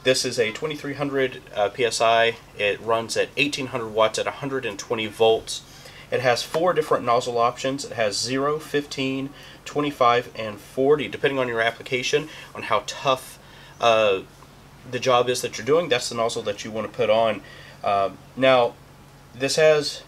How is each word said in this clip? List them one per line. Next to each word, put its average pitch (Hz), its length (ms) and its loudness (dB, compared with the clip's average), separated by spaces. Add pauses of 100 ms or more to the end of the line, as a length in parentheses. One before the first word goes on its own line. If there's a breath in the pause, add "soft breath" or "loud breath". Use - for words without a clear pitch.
This 127 200 2
is 120 140 -4
a 110 140 0
twenty-three 143 420 -8
hundred, 135 480 -2 (100)
uh, 101 180 0
P 120 140 -2
S 113 160 0
I. 117 360 4 (200)
It 101 240 -2
runs 113 360 -2
at 95 200 0
eighteen 143 300 -2
hundred 117 220 -6
watts 110 320 2
at 101 80 -2
a - 100 -8
hundred 135 260 -6
and 101 140 -6
twenty 110 300 -4
volts. 113 540 2 (500 loud breath)
It - 80 0
has 113 240 2
four 170 280 0
different 151 320 0
nozzle 120 340 0
options. 127 460 -2
It - 100 -12
has 107 220 0
zero, 139 440 -2
fifteen, 139 680 -4 (340 loud breath)
twenty-five, 131 720 0
and 107 240 -8
forty, 135 480 2
depending 135 320 0
on 123 80 0
your 113 120 -2
application, 127 680 -2 (260 loud breath)
on 113 80 -12
how 107 240 0
tough, - 540 -2 (400 loud breath)
uh, 110 400 4 (680)
the 123 80 -6
job 123 320 4
is 123 100 -2
that 117 160 -6
you're 110 80 -10
doing. 156 240 2
That's 123 220 0
the 117 40 -8
nozzle 117 280 -2
that 104 200 -6
you 110 80 -10
wanna 107 180 -6
put 113 200 0
on. 110 320 2 (420 loud breath)
Uh, 98 280 0 (260)
now, 127 380 4 (600)
this 135 220 -2
has 151 520 4